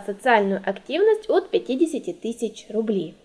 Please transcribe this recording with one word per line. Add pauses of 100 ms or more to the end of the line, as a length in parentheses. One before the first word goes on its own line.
социальную
активность
от
пятидесяти
тысяч
рублей.